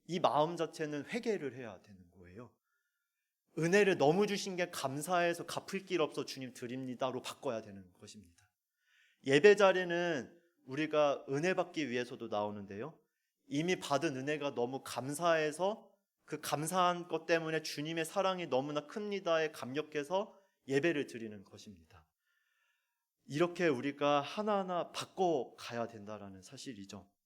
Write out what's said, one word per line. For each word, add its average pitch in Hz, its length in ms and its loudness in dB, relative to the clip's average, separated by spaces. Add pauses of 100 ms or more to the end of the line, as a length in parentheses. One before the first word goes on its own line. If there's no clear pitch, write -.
이 170 120 -4
마음 147 360 2
자체는 151 540 -4
회개를 196 460 -4
해야 113 260 -14
되는 92 300 -20
거예요. 98 380 -18 (1080)
은혜를 185 400 6
너무 165 300 6
주신 196 280 -4
게 175 140 -2
감사해서 170 760 2
갚을 190 400 -6
길 175 160 2
없어 147 240 0
주님 131 280 -10
드립니다로 127 680 -4
바꿔야 120 400 -4
되는 98 220 -14 (160)
것입니다. 95 460 -20 (800)
예배 151 300 10
자리는 175 760 4 (340)
우리가 147 640 2
은혜 156 240 0
받기 160 360 -2
위해서도 123 380 -4
나오는데요. 104 680 -4 (540)
이미 165 300 0
받은 143 380 0
은혜가 139 380 -4
너무 123 300 -2
감사해서 156 1040 0 (360)
그 151 140 -8
감사한 175 680 0
것 160 180 -4
때문에 160 380 0
주님의 160 420 -4
사랑이 185 420 0
너무나 143 340 0
큽니다에 170 720 -2
감격해서 151 840 -4 (300)
예배를 143 400 2
드리는 107 360 -12
것입니다. 95 600 -20 (1200)
이렇게 175 420 0
우리가 143 540 2
하나하나 190 720 -2
바꿔가야 120 960 -2
된다라는 101 540 -12
사실이죠. 101 640 -14 (200)